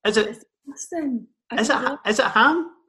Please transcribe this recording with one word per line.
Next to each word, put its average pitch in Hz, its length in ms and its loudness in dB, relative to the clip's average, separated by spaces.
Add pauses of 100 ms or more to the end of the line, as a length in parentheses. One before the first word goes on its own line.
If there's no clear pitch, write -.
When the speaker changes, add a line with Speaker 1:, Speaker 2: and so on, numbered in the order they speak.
Speaker 1:
Is 208 120 2
it - 100 2
Speaker 2:
It's - 160 -14 (220)
disgusting. 277 600 -8 (240)
I 226 120 -2
Speaker 1:
is 220 80 -2
it - 20 4
Speaker 2:
don't - 100 0
know. 254 60 -2 (140)
Speaker 1:
ha-, 208 80 -2
is 214 80 2
it 254 80 2
ham? 302 440 2 (180)